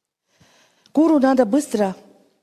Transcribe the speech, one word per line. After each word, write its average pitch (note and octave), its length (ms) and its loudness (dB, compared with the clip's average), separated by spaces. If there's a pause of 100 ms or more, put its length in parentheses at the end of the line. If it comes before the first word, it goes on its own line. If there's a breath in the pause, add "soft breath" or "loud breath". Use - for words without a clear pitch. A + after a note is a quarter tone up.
(920 soft breath)
Куру D#4 280 2
надо C4 260 2
быстро G#3 500 -4 (480)